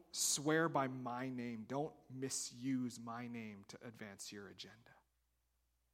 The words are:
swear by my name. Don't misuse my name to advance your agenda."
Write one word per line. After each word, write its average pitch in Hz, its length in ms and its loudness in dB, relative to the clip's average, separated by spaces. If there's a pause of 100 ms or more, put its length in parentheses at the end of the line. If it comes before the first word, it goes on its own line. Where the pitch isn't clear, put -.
(120)
swear 156 560 6
by 139 220 4
my 127 400 -2
name. 120 400 -4
Don't 143 240 0 (200)
misuse 127 880 0
my 117 280 -6
name 110 420 -8
to - 80 -12 (100)
advance 110 420 -10
your 101 200 -10
agenda." 95 420 -16 (1040)